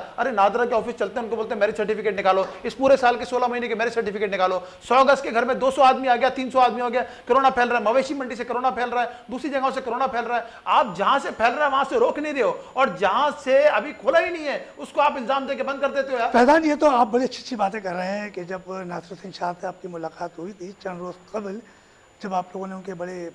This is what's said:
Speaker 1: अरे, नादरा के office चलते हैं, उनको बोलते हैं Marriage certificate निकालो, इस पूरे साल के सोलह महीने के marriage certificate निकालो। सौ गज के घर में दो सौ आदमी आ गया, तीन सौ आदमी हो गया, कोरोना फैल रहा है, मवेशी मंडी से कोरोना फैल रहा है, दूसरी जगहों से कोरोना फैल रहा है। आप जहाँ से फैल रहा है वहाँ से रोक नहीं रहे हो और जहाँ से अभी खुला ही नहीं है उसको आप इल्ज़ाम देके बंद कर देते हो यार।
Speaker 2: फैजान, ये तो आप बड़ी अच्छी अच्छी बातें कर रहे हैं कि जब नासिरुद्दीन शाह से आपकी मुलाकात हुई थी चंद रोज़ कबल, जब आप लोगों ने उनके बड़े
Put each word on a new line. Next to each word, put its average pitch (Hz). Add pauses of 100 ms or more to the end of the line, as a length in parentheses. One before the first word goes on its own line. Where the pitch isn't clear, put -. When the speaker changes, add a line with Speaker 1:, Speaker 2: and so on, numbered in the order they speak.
(180)
Speaker 1:
अरे, 262
नादरा 233
के 247
office 220
चलते 202
हैं, 240
उनको 220
बोलते 220
हैं 214
Marriage 208
certificate 214
निकालो, 190 (180)
इस 233
पूरे 269
साल 247
के 233
सोलह 247
महीने 240
के 233
marriage 220
certificate 202
निकालो। 185 (260)
सौ 262
गज 269
के 285
घर 233
में 247
दो 254
सौ 269
आदमी 262
आ 240
गया, 254
तीन 254
सौ 262
आदमी 240
हो 247
गया, 240
कोरोना 262
फैल 247
रहा 240
है, 220
मवेशी 262
मंडी 247
से 233
कोरोना 247
फैल 240
रहा 247
है, 233
दूसरी 262
जगहों 269
से 262
कोरोना 247
फैल 233
रहा 233
है। 214 (200)
आप 220
जहाँ 208
से 294
फैल 233
रहा 302
है 285
वहाँ 269
से 277
रोक 247
नहीं 302
रहे 277
हो 185 (180)
और 247
जहाँ 214 (140)
से 262
अभी 277
खुला 294
ही 359
नहीं 330
है 233
उसको 277
आप 285
इल्ज़ाम 269
देके 269
बंद 269
कर 277
देते 269
हो 254
यार। 233
Speaker 2:
फैजान, 277
ये 294
तो 311
आप 247
बड़ी 240
अच्छी -
अच्छी -
बातें 202
कर 185
रहे 180
हैं 208
कि 180
जब 185
नासिरुद्दीन 175
शाह 175
से 175
आपकी 180
मुलाकात 170
हुई 175
थी 190
चंद 180
रोज़ 180 (200)
कबल, 208 (640)
जब 190
आप 180
लोगों 190
ने 190
उनके 190
बड़े 175